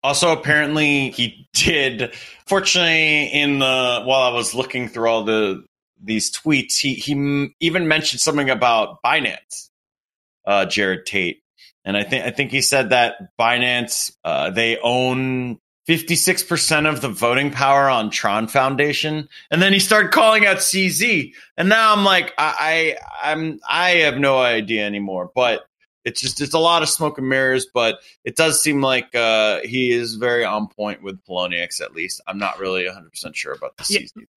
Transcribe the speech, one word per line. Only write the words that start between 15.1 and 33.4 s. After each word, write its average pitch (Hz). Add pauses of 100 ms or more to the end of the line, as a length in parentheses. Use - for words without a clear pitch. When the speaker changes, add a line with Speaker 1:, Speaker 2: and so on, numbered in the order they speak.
Speaker 1:
fifty-six 165
percent 151
of 147
the 135
voting 120
power 139
on 110
Tron 110
Foundation. 143 (220)
And 165
then 196
he 196
started 214
calling 220
out 196
C 190
Z. 165 (240)
And 180
now 220
I'm 208
like, 185
I, 156 (260)
I, 147
I'm, 160
I 175
have 147
no 139
idea 113
anymore. 98
But 123 (400)
it's 120
just, 131
it's 143
a 165
lot 170
of 143
smoke -
and 131
mirrors, 131
but 113 (240)
it 123
does 160
seem 147
like, 131
uh, 110
he 123
is 120
very 120
on 107
point 104
with 95
Poloniex, 87
at -
least. 85
I'm 95
not 101
really 92
a 92
hundred 92
percent 80
sure -